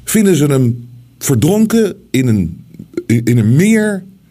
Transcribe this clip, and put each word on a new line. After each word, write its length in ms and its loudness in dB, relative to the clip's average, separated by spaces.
vinden 320 0
ze 100 0
hem 420 -2
verdronken 760 0
in 160 -2
een, 360 -2
in 320 0
een 180 2
meer 480 0